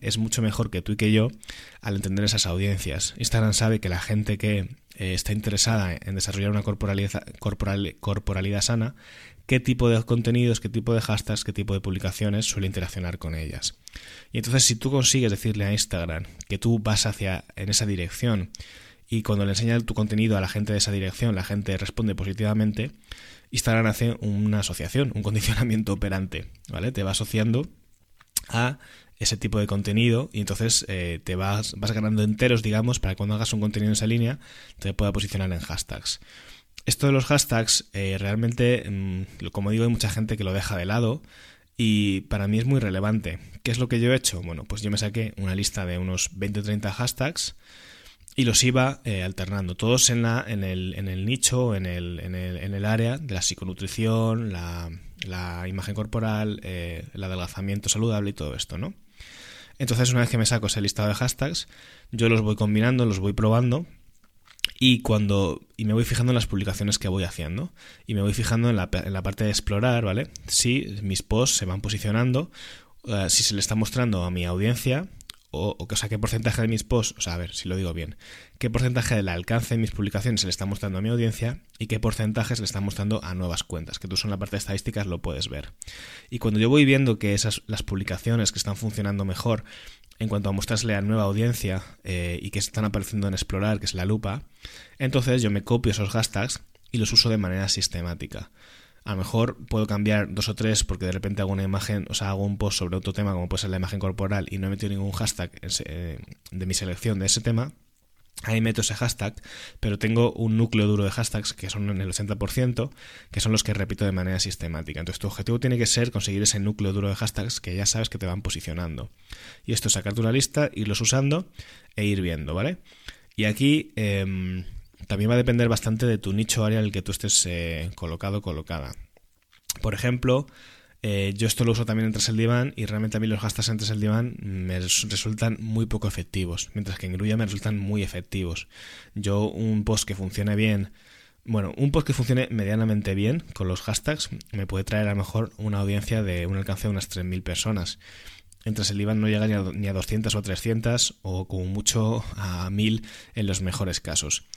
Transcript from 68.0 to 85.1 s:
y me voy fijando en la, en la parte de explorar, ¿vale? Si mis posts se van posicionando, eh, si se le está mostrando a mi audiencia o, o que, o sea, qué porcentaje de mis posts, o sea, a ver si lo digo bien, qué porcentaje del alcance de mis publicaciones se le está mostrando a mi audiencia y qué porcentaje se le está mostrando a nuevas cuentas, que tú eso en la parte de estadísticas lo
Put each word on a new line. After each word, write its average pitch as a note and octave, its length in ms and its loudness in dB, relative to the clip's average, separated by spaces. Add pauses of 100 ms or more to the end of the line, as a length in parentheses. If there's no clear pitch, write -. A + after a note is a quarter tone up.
y A2+ 80 -4
me G2 80 2
voy G2+ 120 2
fijando A#2 360 2
en A2+ 60 4
la, F2+ 160 0
en F2+ 200 -2
la F#2+ 100 -4
parte G2 220 -2
de G#2+ 60 2
explorar, A2+ 540 0
¿vale? G#2+ 260 -2 (180)
Si B2 540 0
mis F#2+ 200 -2
posts A#2+ 340 2
se G2 100 -2
van F#2 140 -2
posicionando, A2+ 680 0 (560)
eh, G2+ 240 0
si - 120 4
se - 120 2
le G2+ 60 0
está G#2+ 140 0
mostrando A2 500 0
a F2+ 60 0
mi F2+ 140 -2
audiencia A#2+ 640 0 (480)
o, F2+ 220 -2
o - 80 -8
que, G#2+ 80 -6
o - 20 0
sea, G#2+ 120 -2
qué G#2+ 100 -2
porcentaje A2+ 440 0
de A2+ 40 2
mis A2 160 2
posts, A#2 340 2
o - 40 -8
sea, E2+ 140 -4
a F2 40 -2
ver E2+ 160 -6
si - 140 -8
lo F#2 80 0
digo F2+ 180 -2
bien, E2 220 -8 (420)
qué A#2+ 120 0
porcentaje B2 440 2
del G2+ 140 2
alcance G2+ 460 0
de A2+ 40 4
mis A2 140 2
publicaciones G#2 480 0
se F#2+ 80 0
le - 20 0
está F#2+ 160 -4
mostrando G2 320 -4
a - 20 -2
mi A2 100 0
audiencia A#2 520 0 (160)
y A2+ 80 -4
qué A2 140 -2
porcentaje A2 560 0
se A2 60 -4
le F#2+ 40 -2
está G2 140 -4
mostrando G2+ 420 -2
a F2+ 140 -6
nuevas F2+ 260 -2
cuentas, - 380 -8
que F#2+ 80 -10
tú F#2+ 80 -4
eso - 100 0
en G#2 60 -2
la G2 40 -2
parte G2 200 -4
de - 20 0
estadísticas G2+ 480 -4
lo F2 160 -4